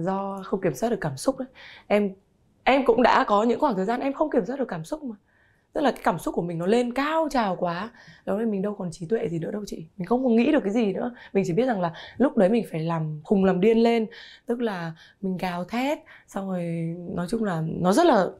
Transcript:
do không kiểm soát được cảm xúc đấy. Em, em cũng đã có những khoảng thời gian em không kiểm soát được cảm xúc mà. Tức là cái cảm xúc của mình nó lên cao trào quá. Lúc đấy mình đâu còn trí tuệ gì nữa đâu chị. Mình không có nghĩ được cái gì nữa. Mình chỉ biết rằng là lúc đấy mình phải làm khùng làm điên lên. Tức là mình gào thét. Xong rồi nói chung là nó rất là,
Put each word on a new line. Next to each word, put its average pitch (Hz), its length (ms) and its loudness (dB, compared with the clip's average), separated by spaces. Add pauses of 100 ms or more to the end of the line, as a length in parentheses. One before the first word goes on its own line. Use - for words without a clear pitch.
do 196 440 -4
không 190 160 -2
kiểm 185 120 0
soát 226 160 -2
được 226 120 -2
cảm 135 160 -4
xúc - 220 -2
đấy. 254 80 -8 (400)
Em, 202 260 2 (500)
em 262 220 4
cũng 240 180 4
đã 240 240 6
có 208 160 4
những 240 160 2
khoảng 269 160 2
thời 185 100 0
gian 233 140 -2
em 277 140 -2
không 302 160 -2
kiểm 254 160 2
soát 262 140 -6
được 240 80 -4
cảm 165 160 -8
xúc 302 200 -10
mà. 233 120 -10 (580)
Tức - 80 -2
là 254 100 4
cái - 120 -6
cảm 185 160 0
xúc - 160 -6
của 202 60 -2
mình 170 160 -4
nó 170 80 -2
lên 240 280 2
cao 311 380 0
trào 214 240 0
quá. 180 340 -4 (360)
Lúc 190 120 -2
đấy 233 80 -2
mình 202 160 -2
đâu 208 140 -4
còn 180 160 -6
trí 175 140 -12
tuệ 220 240 -2
gì 170 100 -4
nữa 185 120 -6
đâu 208 160 -6
chị. - 180 -12 (120)
Mình 175 80 -6
không 254 180 0
có 262 60 2
nghĩ 240 220 4
được 277 120 2
cái 196 100 -2
gì 214 200 2
nữa. 240 220 -6 (180)
Mình 196 140 2
chỉ 170 60 0
biết 220 120 2
rằng 220 160 -2
là 170 120 -2 (240)
lúc 294 200 2
đấy 190 120 6
mình 226 220 2
phải 165 80 -4
làm 160 440 -4
khùng 190 220 2
làm 185 160 2
điên 226 160 6
lên. 233 280 2 (400)
Tức 240 160 -4
là 180 320 -4 (280)
mình 185 160 -4
gào 180 280 -4
thét. 262 340 -2 (280)
Xong 196 220 -8
rồi 170 460 -4 (180)
nói 175 160 -4
chung 226 140 -2
là 175 240 -2
nó 165 260 2
rất 330 120 6
là, 226 200 6 (140)